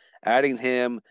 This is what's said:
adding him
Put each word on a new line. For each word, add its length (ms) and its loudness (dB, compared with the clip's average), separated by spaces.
adding 320 2
him 440 -2